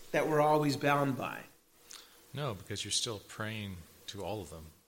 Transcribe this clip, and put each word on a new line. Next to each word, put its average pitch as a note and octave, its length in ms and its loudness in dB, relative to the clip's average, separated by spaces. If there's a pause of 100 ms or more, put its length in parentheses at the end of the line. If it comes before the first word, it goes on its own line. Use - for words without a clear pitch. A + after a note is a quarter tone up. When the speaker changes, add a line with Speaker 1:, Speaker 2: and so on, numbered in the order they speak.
(120)
Speaker 1:
that D3+ 160 4
we're D3+ 140 4
always D3 360 6
bound C#3+ 400 2
by? B1 220 -6 (960)
Speaker 2:
No, C3+ 180 -4
because F#2+ 320 -8
you're G2+ 60 -6
still G#2+ 360 -2
praying G#2+ 500 -6 (300)
to F#2+ 160 -8
all G2+ 180 -4
of D#2 100 -12
them. D#2+ 140 -14 (220)